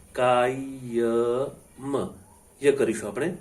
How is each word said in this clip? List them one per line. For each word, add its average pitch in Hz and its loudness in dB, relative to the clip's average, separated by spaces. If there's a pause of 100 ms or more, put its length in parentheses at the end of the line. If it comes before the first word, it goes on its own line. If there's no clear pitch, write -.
(120)
કાયમ 123 0 (560)
ય 139 4
કરીશું 110 0
આપણે. 147 -4